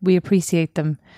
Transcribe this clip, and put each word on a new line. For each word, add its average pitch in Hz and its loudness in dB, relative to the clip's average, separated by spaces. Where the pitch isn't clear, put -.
we 185 4
appreciate 170 0
them, 156 -4